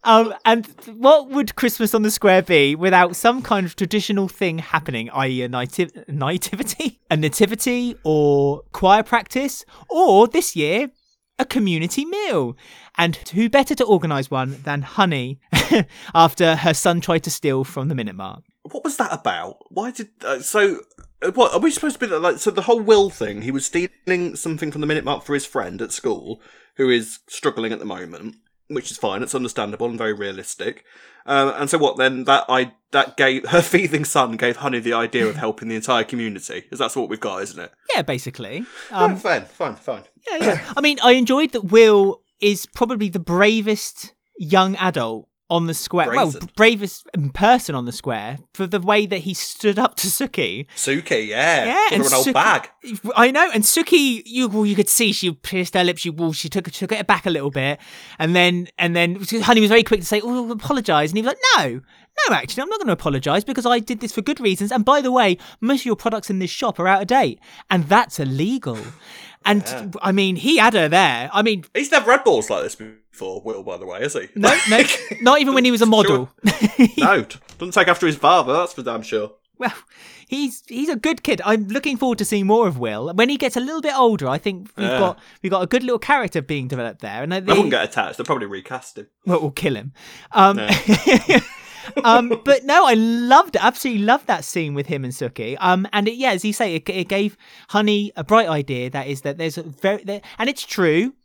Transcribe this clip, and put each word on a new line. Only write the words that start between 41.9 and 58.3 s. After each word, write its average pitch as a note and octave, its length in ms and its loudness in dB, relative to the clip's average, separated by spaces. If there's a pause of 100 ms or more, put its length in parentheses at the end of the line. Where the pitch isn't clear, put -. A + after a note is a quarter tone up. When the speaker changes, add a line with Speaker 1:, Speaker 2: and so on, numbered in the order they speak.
Speaker 1:
is G#3 340 0
probably A3 340 -2
the F3+ 120 -4
bravest G#3 920 0 (240)
young F#3+ 400 2
adult B2 520 -4 (200)
on E3+ 200 0
the D#3+ 60 -4
square. E3 340 -2
Well, E3 240 2
Speaker 2:
Brazen. F3 240 -12
Speaker 1:
bravest G#3 500 2 (260)
person G#3 440 2
on A#2+ 80 -6
the A#2+ 80 -8
square A2+ 440 -8 (160)
for F#3+ 140 -6
the F#3 140 -4
way G#3 260 2
that F#3 120 -6
he E3+ 140 -6
stood - 460 -4
up A#3+ 160 0
to - 140 -4
Suki. B2+ 640 -4
Speaker 2:
Suki, B2 540 -2
yeah. C3+ 380 0
Speaker 1:
Yeah, F#4+ 240 0
Speaker 2:
Give - 20 0
Speaker 1:
and - 100 2
Speaker 2:
her C#3 60 0
an C3 60 2
old C3 120 4
Speaker 1:
Suki C4 80 0
Speaker 2:
bag. E3 340 4 (460)
Speaker 1:
I A#3+ 160 6
know, D#4+ 240 2
and G#3+ 80 2
Suki, C#4+ 640 2
you, A#3+ 220 -2
well, G#3+ 180 0
you G3+ 80 0
could G3+ 140 2
see G#3+ 240 2
she F3+ 180 -2
pierced F3+ 440 -6
her F3+ 100 2
lips. F3 160 -2
She, F3 100 -6
well, D#3+ 220 -4
she D#3 160 -8
took, F3+ 240 -6
took - 180 -8
it G#3 160 -4
back G3+ 200 0
a F#3+ 40 0
little C#3+ 220 -4
bit, C#3 260 -4 (400)
and D#3+ 160 0